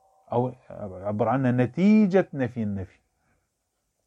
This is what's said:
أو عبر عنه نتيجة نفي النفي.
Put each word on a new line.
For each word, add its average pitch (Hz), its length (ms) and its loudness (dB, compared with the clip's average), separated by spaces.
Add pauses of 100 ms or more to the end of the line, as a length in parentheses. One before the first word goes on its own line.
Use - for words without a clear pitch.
(320)
أو 123 200 -2 (280)
عبر 104 480 -4
عنه 127 220 0
نتيجة 180 840 2
نفي 123 280 -4
النفي. 98 360 -8 (1080)